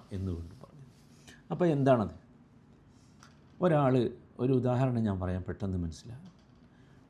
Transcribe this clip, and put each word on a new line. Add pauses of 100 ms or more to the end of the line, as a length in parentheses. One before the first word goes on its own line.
(120)
എന്നുകൊണ്ട്
പറഞ്ഞു. (640)
അപ്പോൾ
എന്താണത്? (1500)
ഒരാൾ, (440)
ഒരു
ഉദാഹരണം
ഞാൻ
പറയാം,
പെട്ടെന്ന്
മനസ്സിലാകും. (800)